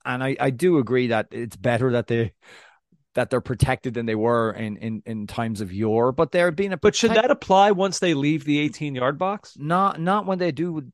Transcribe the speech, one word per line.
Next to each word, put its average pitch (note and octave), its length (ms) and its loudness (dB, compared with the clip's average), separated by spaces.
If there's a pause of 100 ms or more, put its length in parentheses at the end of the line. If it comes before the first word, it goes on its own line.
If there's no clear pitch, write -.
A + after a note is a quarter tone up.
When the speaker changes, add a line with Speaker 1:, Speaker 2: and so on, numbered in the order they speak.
Speaker 1:
and B2+ 200 -6
I, C3+ 160 -2
I C3+ 100 2
do D#3+ 300 2
agree B2 280 0
that A2 240 0
it's A#2 240 -10
better A#2+ 380 0
that A#2 140 0
they, A#2 260 0 (840)
that B2 140 -2
they're B2+ 100 0
protected B2+ 540 -2
than A#2 120 -4
they A2+ 100 0
were A2+ 360 2
in, G#2+ 260 -8
in, A2 280 -8
in A2 200 -8
times A2+ 360 -6
of F#2 100 -8
yore. A2 400 0
But D#3 220 0
they're F3 180 2
being F#3+ 220 -4
a E3 40 -4
Speaker 2:
But G#3 180 2
should A3+ 160 2
Speaker 1:
protect- A3 120 4
Speaker 2:
that B3+ 80 2
apply G3 400 4
once F#3+ 280 0
they F3 140 2
leave D3 300 0
the D3 160 0
eighteen-yard C#3+ 580 -2
box? F#3+ 400 -6
Speaker 1:
Not, F3 440 -2
not F#3+ 240 0
when F#3+ 120 -2
they F3 140 0
do D#3 320 -4 (100)